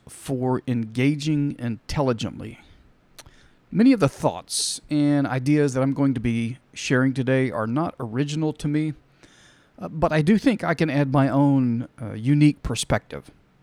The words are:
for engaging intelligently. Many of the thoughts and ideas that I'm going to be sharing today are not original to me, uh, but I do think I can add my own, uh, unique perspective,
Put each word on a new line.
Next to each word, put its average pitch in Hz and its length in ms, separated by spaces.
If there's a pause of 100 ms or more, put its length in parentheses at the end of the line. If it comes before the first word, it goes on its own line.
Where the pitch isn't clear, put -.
for 127 600
engaging 143 880
intelligently. 120 1000 (1120)
Many 233 200
of 233 60
the 185 100
thoughts - 800
and 147 380
ideas 135 480
that 131 80
I'm 135 100
going 135 220
to 117 60
be 117 380 (140)
sharing 131 400
today 131 380
are 107 160
not 143 320
original 143 540
to 151 160
me, 151 260 (840)
uh, - 120
but 156 240
I 156 100
do 196 160
think 220 240
I 165 120
can 156 160
add 139 220
my 139 160
own, 127 600 (120)
uh, 107 120
unique 143 500
perspective, - 720 (300)